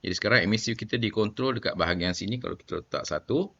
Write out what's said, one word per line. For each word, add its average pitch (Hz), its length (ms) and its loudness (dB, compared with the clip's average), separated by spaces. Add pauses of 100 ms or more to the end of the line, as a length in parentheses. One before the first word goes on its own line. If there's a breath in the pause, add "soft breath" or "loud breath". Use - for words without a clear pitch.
Jadi 95 160 -4
sekarang 110 280 4
emissive 110 320 2
kita 120 200 -4
dikontrol 113 640 0
dekat - 160 -4
bahagian 87 400 2
sini. 113 240 -4
Kalau 87 160 -6
kita - 240 -6
letak - 280 -6
satu 127 520 -2